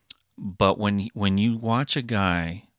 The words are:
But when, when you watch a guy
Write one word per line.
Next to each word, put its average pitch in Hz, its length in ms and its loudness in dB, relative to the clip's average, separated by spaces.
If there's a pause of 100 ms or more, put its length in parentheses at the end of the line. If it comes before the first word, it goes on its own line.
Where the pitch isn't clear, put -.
(380)
But 98 400 0
when, 101 340 0
when 98 260 0
you 113 180 2
watch 117 400 -2
a 139 60 -4
guy 95 640 0 (140)